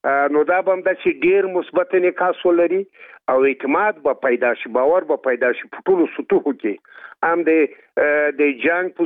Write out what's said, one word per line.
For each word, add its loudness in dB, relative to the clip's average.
آه، 0
نو 2
دا 2
به 0
هم -2
داسې 0
ډېر 4
مثبت -2
انعکاس -2
ولري 2
او 2
اعتماد 0
به 0
پیدا 0
شي، -10
باور 0
به -2
پیدا -2
شي -8
په -16
ټولو 2
سطوحو 0
کې، -4
هم 0
د، 2
آه، 0
د 0
جنګ 0
په -2